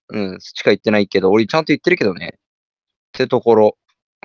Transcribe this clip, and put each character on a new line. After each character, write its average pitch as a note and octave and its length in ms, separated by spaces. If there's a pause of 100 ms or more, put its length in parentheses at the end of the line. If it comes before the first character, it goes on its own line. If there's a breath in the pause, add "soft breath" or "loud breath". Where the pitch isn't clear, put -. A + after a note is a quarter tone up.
う G2 280
ん、 G2 40
し - 220
か - 80
言 G2+ 60
っ - 20
て A2 140
な G#2 80
い G2+ 80
け G2 120
ど、 F#2 100
俺 A2 160
ち - 80
ゃ D#3+ 60
ん D#3 40
と D#3+ 80
言 C#3 60
っ - 20
て - 100
る F3 60
け - 80
ど F#2+ 100
ね。 E2 220
っ - 20 (760)
て C3 140
と B2 140
こ A2+ 160
ろ。 G#2+ 200 (480)